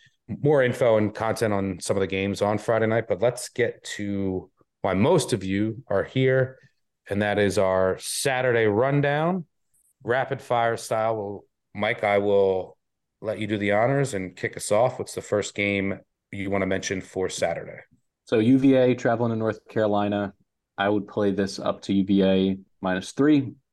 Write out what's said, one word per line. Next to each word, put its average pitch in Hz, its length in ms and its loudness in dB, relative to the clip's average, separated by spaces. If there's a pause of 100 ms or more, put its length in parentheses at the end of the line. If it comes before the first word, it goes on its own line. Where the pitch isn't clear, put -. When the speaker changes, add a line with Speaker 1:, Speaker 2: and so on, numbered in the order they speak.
(280)
Speaker 1:
more 143 360 2
info 123 320 2
and 107 180 2
content 113 400 -2
on 98 280 -4
some 101 160 -2
of 98 40 0
the 98 60 -2
games 95 340 -2
on 104 160 0
Friday 113 280 0
night. 113 240 0
But 90 120 -2
let's 120 280 -2
get - 340 -2 (120)
to 98 540 -4 (340)
why 98 100 0
most 135 400 2
of 98 100 -4
you 104 440 -4
are 98 180 0
here, 131 540 0 (500)
and 101 120 -2
that 104 180 0
is 101 180 2
our 95 420 2
Saturday 127 680 0
rundown. 143 800 0 (560)
Rapid 127 400 -2
fire 117 360 0
style. 113 400 -2
Well, 101 280 -8 (300)
Mike, 107 300 -2
I 101 140 4
will 98 580 2 (440)
let 104 180 -6
you 107 80 -6
do 104 100 -2
the 101 160 0
honors 127 400 2
and 95 200 -6
kick - 220 -8
us - 160 -6
off. 120 260 2
What's - 160 -8
the 98 80 -10
first - 340 -2
game 98 440 0 (320)
you 98 180 -8
wanna 98 180 0
mention 95 340 -2
for 92 260 -4
Saturday? - 520 -6 (460)
Speaker 2:
So 120 140 2
U 123 180 6
V 135 180 6
A 127 200 4
traveling 117 360 0
to 113 60 -2
North 110 300 -2
Carolina. 104 680 0 (420)
I 98 140 0
would 104 180 -2
play 101 240 0
this 95 280 -2
up - 240 -6
to 98 100 -2
U 98 100 2
V 98 200 4
A 95 340 2 (240)
minus 92 300 -4
three. 139 420 2 (200)